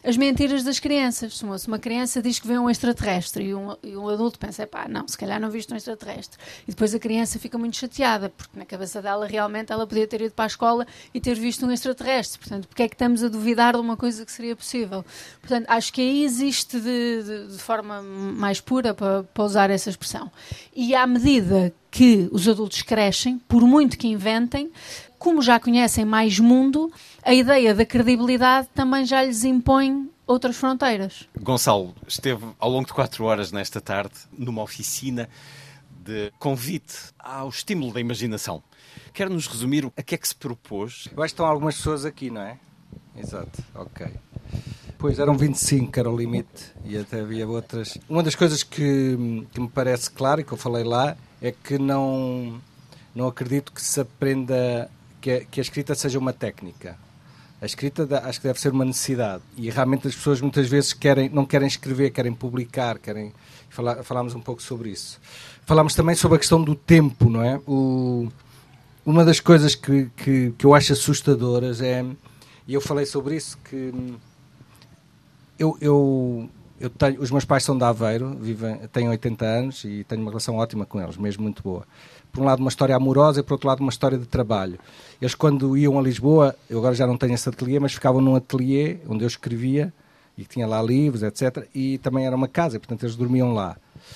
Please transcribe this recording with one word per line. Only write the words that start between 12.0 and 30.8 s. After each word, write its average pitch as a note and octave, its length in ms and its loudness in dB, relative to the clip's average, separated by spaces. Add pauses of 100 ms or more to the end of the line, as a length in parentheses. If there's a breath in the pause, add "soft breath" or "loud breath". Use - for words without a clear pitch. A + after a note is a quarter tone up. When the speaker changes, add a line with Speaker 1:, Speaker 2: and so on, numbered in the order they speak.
Speaker 1:
Portanto, G3 260 -10
porque - 160 -4
é A3+ 60 2
que - 80 -14
estamos A#3+ 260 2
a A#3+ 60 0
duvidar A3+ 460 2
de A#3 60 0
uma A#3 160 -4
coisa A3+ 300 -6
que - 60 -18
seria A#3 240 -8
possível? G3 480 -8 (360 loud breath)
Portanto, A#3 280 -2
acho A#3 240 2
que - 80 -2
aí C4+ 240 2
existe B3+ 560 -2
de, A#3+ 420 -2
de, G#3 300 -10
de F#3+ 60 -16
forma G#3 440 -6
mais G3 580 -4
pura, B3+ 320 -2
para, G3 300 -2
para G#3 220 -4
usar G3+ 260 4
essa F#3+ 180 -2
expressão. - 400 -10 (460 loud breath)
E B3 180 -2
à B3+ 140 4
medida B3 460 4 (380)
que A3 420 8
os F#3+ 160 2
adultos G#3+ 320 0
crescem, A3 680 0
por A#3+ 140 6
muito B3+ 380 8
que A#3+ 100 -2
inventem, A3+ 640 -2 (480 loud breath)
como D#4+ 240 4
já A#3 180 6
conhecem A#3+ 460 2
mais A3 320 4
mundo, C4 520 6 (320 loud breath)
a B3+ 120 4
ideia B3+ 400 6
da A3 100 4
credibilidade B3 920 4
também C4+ 300 2
já C4 180 2
lhes B3 220 0
impõe C4+ 640 2 (180)
outras B3 300 0
fronteiras. B3 720 -2 (100)